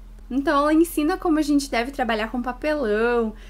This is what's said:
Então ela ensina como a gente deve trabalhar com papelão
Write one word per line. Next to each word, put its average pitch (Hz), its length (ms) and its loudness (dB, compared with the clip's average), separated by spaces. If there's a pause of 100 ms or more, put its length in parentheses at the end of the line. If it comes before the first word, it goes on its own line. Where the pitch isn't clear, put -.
(300)
Então 277 280 2
ela 294 160 4
ensina 320 440 2
como 339 200 2
a 311 60 2
gente 285 260 2
deve 233 220 -2
trabalhar 226 400 -2
com 247 100 -4
papelão 233 920 0 (160)